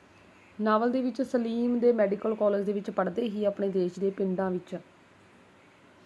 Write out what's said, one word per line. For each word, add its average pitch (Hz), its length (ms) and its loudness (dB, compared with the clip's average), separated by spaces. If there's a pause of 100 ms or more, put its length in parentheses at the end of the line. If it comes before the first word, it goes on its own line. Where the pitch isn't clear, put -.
(600)
ਨਾਵਲ 214 320 2
ਦੇ 254 100 0
ਵਿੱਚ 247 200 -2
ਸਲੀਮ 240 560 0
ਦੇ 240 140 6
ਮੈਡੀਕਲ 214 420 0
ਕਾਲਜ 202 320 2
ਦੇ 208 60 0
ਵਿੱਚ 202 180 -4
ਪੜ੍ਹਦੇ 190 320 -2
ਹੀ 208 220 -4
ਆਪਣੇ 202 240 0
ਦੇਸ਼ 180 320 -2
ਦੇ 196 100 0
ਪਿੰਡਾਂ 190 400 -2
ਵਿੱਚ 180 260 -6 (1300)